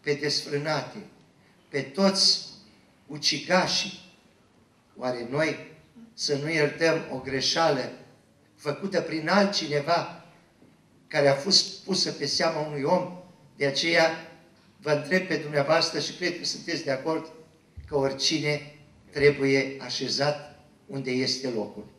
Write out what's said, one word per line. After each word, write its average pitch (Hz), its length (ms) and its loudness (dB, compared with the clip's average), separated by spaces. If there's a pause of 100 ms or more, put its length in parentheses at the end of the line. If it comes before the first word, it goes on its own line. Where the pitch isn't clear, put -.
pe 147 120 -2
desfrânate, 143 840 -2 (680)
pe 143 120 -4
toți - 680 2 (600)
ucigașii. 160 920 0 (960)
Oare 123 340 -4
noi 151 260 0 (580)
să 147 280 -2
nu 151 80 -2
iertăm 160 500 2 (120)
o 131 40 -6
greșeală 131 760 0 (680)
făcută 165 440 -2
prin 156 280 -4
altcineva 170 960 0 (840)
care 143 200 4
a 135 60 6
fost - 500 0
pusă 180 260 0
pe 143 160 -6
seama 160 340 0
unui 147 220 -4
om? 180 300 0 (440)
De 139 100 0
aceea 160 440 4 (680)
vă - 140 -4
întreb 175 360 2
pe 160 100 -2
dumneavoastră 147 640 2
și - 120 -6
cred 175 260 -4
că 139 60 -12
sunteți - 400 -6
de 143 60 -4
acord 160 420 -4 (560)
că 151 80 -2
oricine 147 800 0 (360)
trebuie 135 680 4
așezat 131 800 -4 (280)
unde 135 240 -6
este 127 380 -2
locul. 107 380 -6 (120)